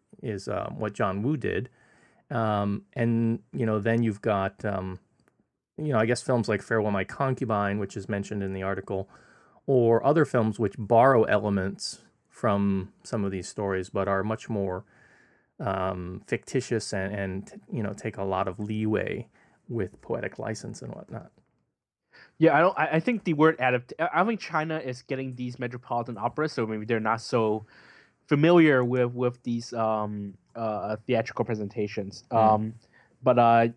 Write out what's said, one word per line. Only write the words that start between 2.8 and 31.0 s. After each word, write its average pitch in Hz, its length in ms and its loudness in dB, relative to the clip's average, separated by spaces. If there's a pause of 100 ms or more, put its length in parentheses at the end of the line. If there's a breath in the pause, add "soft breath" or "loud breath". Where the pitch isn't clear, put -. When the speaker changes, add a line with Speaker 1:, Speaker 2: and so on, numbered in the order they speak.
Speaker 1:
and, 117 460 0 (140)
you 131 120 -2
know, 110 140 0
then 113 240 2
you've 107 180 0
got, 98 440 -2
um, 95 340 -4 (800)
you 151 140 -4
know, 120 60 4
I 113 80 4
guess 120 160 0
films 120 260 2
like 104 120 2
Farewell 107 300 0
My 98 140 0
Concubine, 107 760 -2
which 101 180 -6
is 98 120 -10
mentioned 101 340 -4
in 95 100 -4
the 95 120 -6
article, 98 440 -4 (580 soft breath)
or 117 380 4
other 151 200 6
films 110 340 0
which 104 180 0
borrow 123 480 6
elements 101 760 -2 (280)
from 101 640 0 (120)
some 107 200 -4
of 98 60 -4
these 92 180 -8
stories, 98 420 -4
but 98 180 -2
are 98 160 0
much 110 240 -6
more, 98 360 -4 (760 soft breath)
um, 95 680 -4
fictitious - 680 -4
and, 98 220 -4
and, 98 460 -8 (100)
you 139 120 -4
know, 101 100 -4
take 104 240 -10
a 98 80 -6
lot 95 240 -2
of 98 100 -8
leeway 107 720 -2 (400 soft breath)
with 113 320 -6
poetic 110 380 -6
license 107 440 -10
and 117 120 -12
whatnot. - 360 -14 (1080 soft breath)
Speaker 2:
Yeah, 160 180 8
I 156 40 6
don't. 175 180 4
I, 156 160 2
I 160 60 4
think 233 240 -2
the 175 100 0
word 156 240 4
adapt-, 123 400 0
I, 160 160 0
I 170 100 4
think 226 160 -2
China 160 380 -4
is 127 240 -8
getting 131 320 -6
these 123 240 -8
metropolitan 120 580 -6
operas, 151 360 -2
so 117 140 -2
maybe 107 180 -6
they're 113 160 0
not 113 200 0
so 110 460 0 (600 soft breath)
familiar 151 580 6
with, 123 280 2
with 123 300 -2
these, 117 300 -4
um, 107 640 -2 (200)
uh, 107 420 -4 (100)